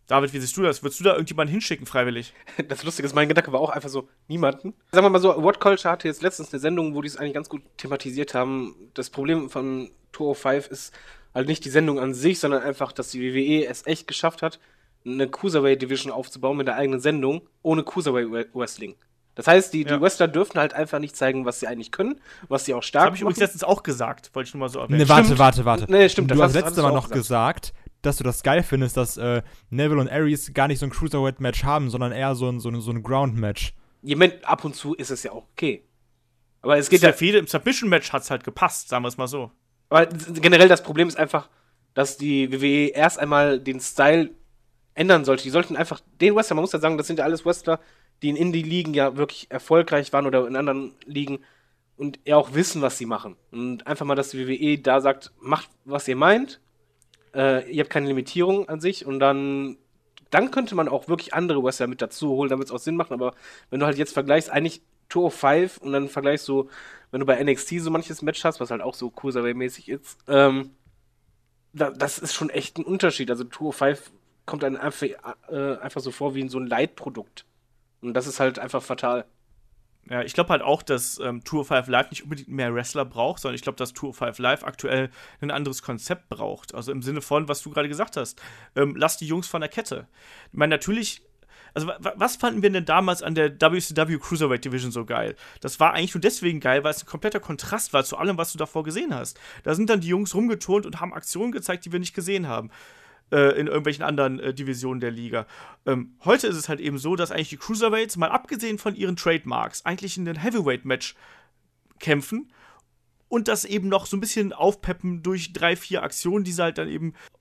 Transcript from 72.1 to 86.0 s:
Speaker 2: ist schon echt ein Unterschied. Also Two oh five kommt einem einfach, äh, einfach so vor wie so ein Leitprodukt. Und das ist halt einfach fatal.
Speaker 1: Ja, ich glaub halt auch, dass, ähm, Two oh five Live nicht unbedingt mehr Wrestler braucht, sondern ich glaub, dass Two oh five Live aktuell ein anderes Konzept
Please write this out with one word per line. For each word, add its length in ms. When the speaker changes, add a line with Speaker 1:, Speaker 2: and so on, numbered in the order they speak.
Speaker 2:
ist 160
schon 140
echt 300
ein 60
Unterschied. 460
Also 140
Two 240
oh 40
five 380
kommt 180
einem 120
einfach, 300
äh, 300
einfach 200
so 100
vor 240
wie 140
so 100
ein 80
Leitprodukt. 760
Und 140
das 120
ist 140
halt 180
einfach 240
fatal. 440
Speaker 1:
Ja, 140
ich 100
glaub 160
halt 140
auch, 200
dass, 380
ähm, 240
Two 160
oh 40
five 240
Live 220
nicht 140
unbedingt 240
mehr 260
Wrestler 300
braucht, 360
sondern 140
ich 80
glaub, 140
dass 160
Two 160
oh 40
five 260
Live 260
aktuell 460
ein 100
anderes 320
Konzept 460